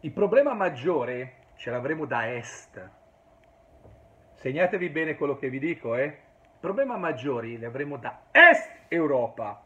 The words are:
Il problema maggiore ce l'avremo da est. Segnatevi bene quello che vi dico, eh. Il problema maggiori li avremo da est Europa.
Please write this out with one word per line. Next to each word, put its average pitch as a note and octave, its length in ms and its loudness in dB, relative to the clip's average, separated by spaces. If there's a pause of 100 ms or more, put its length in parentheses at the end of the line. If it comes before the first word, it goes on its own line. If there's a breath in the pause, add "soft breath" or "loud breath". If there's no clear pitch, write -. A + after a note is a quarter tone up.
Il D#3 100 -6
problema B3 420 4
maggiore C3+ 800 -2 (200)
ce - 140 -10
l'avremo C#3+ 360 -4
da A#2+ 300 -4
est. - 540 -14 (1500)
Segnatevi F3 540 0
bene D#3 260 -2
quello C#3+ 220 -2
che C3+ 120 -4
vi C3 100 -6
dico, C3+ 360 -4
eh. B2+ 100 2
Il - 640 -12
problema B3 280 -2
maggiori B2 600 -4
li A2+ 80 -10
avremo C#3 320 -8
da A#2+ 340 -12
est - 380 8 (200)
Europa. B2 760 -2